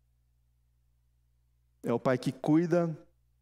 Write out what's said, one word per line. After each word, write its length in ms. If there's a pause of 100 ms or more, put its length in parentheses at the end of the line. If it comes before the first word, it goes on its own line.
(1800)
É 100
o 80
pai 160
que 160
cuida 640 (460)